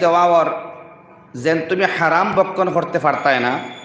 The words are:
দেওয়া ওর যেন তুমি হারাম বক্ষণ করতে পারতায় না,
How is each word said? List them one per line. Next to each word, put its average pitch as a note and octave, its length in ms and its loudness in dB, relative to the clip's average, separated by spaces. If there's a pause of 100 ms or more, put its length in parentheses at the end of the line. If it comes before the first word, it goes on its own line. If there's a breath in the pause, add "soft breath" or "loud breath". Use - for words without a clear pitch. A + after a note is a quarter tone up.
দেওয়া F3 240 4
ওর E3+ 260 4 (840)
যেন D#3 240 0 (100)
তুমি F#3+ 160 0 (140)
হারাম E3+ 360 2
বক্ষণ F#3+ 360 0
করতে E3 280 -2
পারতায় C#3 420 0
না, B2 180 -2 (260)